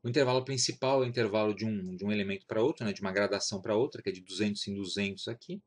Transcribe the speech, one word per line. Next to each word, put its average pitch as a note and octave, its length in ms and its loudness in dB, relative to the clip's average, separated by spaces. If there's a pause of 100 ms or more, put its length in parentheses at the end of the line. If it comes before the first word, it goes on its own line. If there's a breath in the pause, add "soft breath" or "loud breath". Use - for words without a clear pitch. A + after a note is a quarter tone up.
O A#2+ 60 -4
intervalo B2+ 360 4
principal C3 580 2
é B2 40 2
o - 20 -2
intervalo G#2+ 460 2
de G#2+ 120 -2
um, F#2 280 -2
de F#2 100 -6
um G#2 60 0
elemento G2 360 -2
pra A2 160 0
outro, C3 240 2
né, G2+ 60 0
de G#2 100 -8
uma F#2+ 100 -2
gradação G2 480 0
pra G#2 160 0
outra, A2+ 260 0
que G2+ 60 -4
é F#2+ 40 0
de F#2 100 -14
duzentos G2+ 440 -2
em G2+ 80 -4
duzentos G2 540 -4
aqui. F3 380 -10